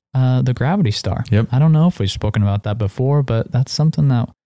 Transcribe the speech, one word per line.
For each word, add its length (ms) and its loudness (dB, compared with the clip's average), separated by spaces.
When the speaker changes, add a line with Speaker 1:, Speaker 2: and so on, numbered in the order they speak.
Speaker 1:
uh, 280 2
the 120 0
Gravity 380 0
Star. 400 -4
Speaker 2:
Yep. 220 2
Speaker 1:
I 60 2
don't 120 4
know 160 4
if 120 -2
we've 120 -2
spoken 320 -2
about 200 0
that 140 -4
before, 460 0
but 300 -2
that's 180 0
something 380 0
that 200 0